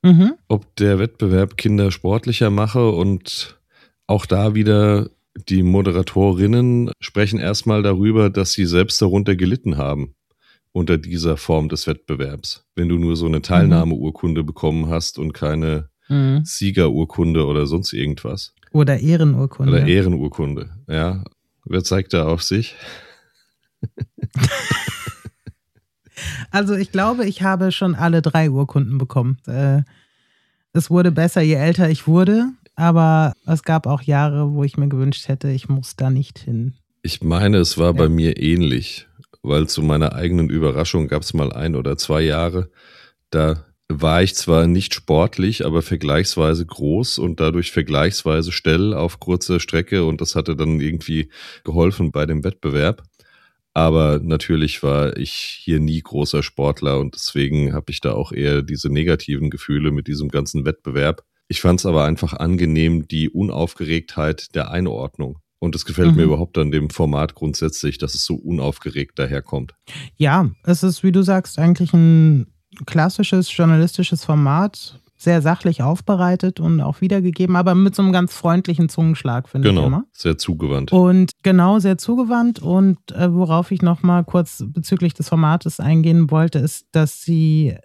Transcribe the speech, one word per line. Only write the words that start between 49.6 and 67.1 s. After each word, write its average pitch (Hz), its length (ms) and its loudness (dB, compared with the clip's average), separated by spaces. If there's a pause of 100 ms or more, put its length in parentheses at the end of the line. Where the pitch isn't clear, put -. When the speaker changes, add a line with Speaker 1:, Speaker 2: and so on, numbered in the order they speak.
Speaker 2:
und 76 160 -2
das 80 160 -4
hatte 80 180 -2
dann 78 260 -2
irgendwie 78 500 -4 (340)
geholfen 85 480 0
bei 73 140 -2
dem 78 180 -4
Wettbewerb. 78 580 -2 (680)
Aber 78 500 2
natürlich 78 600 -2
war 71 340 0
ich - 160 -8 (320)
hier 80 160 0
nie 78 200 -2
großer 71 420 -4
Sportler 71 560 -2
und 69 160 -6
deswegen 71 580 -2
hab 73 160 -6
ich 73 120 -10
da 64 120 -4
auch - 200 -6
eher 71 300 -2
diese 69 280 -6
negativen 73 580 -2
Gefühle 73 440 -4
mit 71 160 -6
diesem 73 200 -6
ganzen 71 360 -4
Wettbewerb. 76 580 -4 (260)
Ich - 120 -8
fand's 90 260 2
aber 80 180 2
einfach 78 280 -2
angenehm, 82 760 0
die 78 220 -2
Unaufgeregtheit 80 1300 -4
der 71 160 -6
Einordnung. 71 640 -6 (220)
Und 85 160 -4
das - 80 -8
gefällt 85 320 4
mir 80 60 4
Speaker 1:
Mhm. 82 100 4
Speaker 2:
überhaupt 85 260 -2
an 76 140 0
dem 76 180 -2
Format 76 460 -2